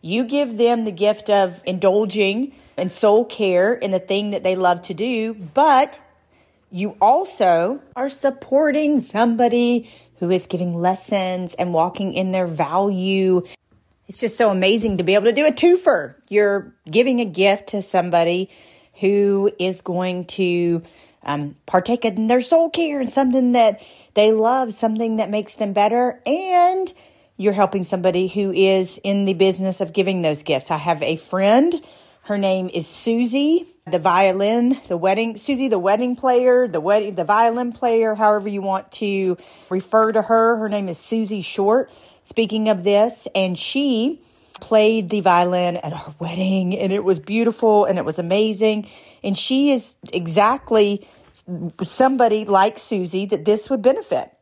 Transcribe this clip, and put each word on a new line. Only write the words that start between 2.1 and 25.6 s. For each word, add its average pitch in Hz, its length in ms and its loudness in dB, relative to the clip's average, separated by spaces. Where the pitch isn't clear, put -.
and 180 140 -4
soul 220 340 4
care 196 480 0
in 214 160 -6
the 190 100 0
thing 196 320 -4
that 196 120 -6
they 185 120 0
love 180 280 0
to 190 100 -10
do, 226 400 -4
but 269 680 2
you 190 320 -6
also 220 800 2
are 269 140 -4
supporting 285 920 0
somebody 233 920 0
who 175 140 -2
is 180 160 0
giving 175 260 -4
lessons 185 800 -2
and 180 180 -4
walking 180 420 -2
in 185 180 -2
their 185 160 -2
value. 185 960 0
It's - 120 -12
just 220 180 -2
so 226 120 4
amazing 196 480 0
to 180 60 -2
be 185 100 2
able 202 120 4
to 226 80 4
do 285 120 2
a 302 60 4
twofer. 311 640 2
You're 202 440 0
giving 240 300 2
a 240 60 0
gift 196 440 0
to 202 140 -4
somebody 175 680 0
who 202 580 2
is 185 220 -4
going 180 440 -4
to, 175 560 -2
um, 147 340 -6
partake 226 380 -2
in 220 220 -2
their 247 140 2
soul 330 300 2
care 302 300 -4
and 247 120 -4
something 254 380 2
that 226 320 2
they 214 160 4
love, 226 420 0
something 226 440 -2
that 202 120 -2
makes 208 260 -6
them 202 180 -4